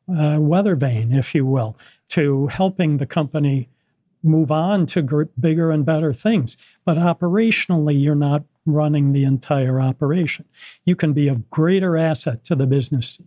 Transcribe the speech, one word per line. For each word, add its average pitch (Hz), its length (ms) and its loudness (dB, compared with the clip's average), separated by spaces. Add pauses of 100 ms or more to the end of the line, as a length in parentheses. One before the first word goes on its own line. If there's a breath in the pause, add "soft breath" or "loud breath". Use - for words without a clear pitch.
uh, 151 320 0
weather 175 360 2
vane, 120 400 0
if 131 180 -2
you 143 140 0
will, 120 280 -2 (340 soft breath)
to 143 380 0
helping 185 500 -2
the 135 100 -4
company 143 600 -2 (540)
move 156 300 2
on 170 340 2
to - 160 -2
gr-, 147 220 0 (160)
bigger 160 320 2
and 151 120 0
better 156 300 0
things. 175 420 -2 (300 soft breath)
But 165 120 2
operationally, 175 1000 0
you're 147 140 2
not 143 300 0 (240)
running 147 460 2
the 139 100 2
entire 135 580 0
operation. 143 640 -2 (400 loud breath)
You 180 100 2
can 156 180 0
be 143 140 2
of 123 220 -4
greater 180 480 0
asset 156 460 -2
to 175 120 -2
the 135 120 0
business 131 600 -2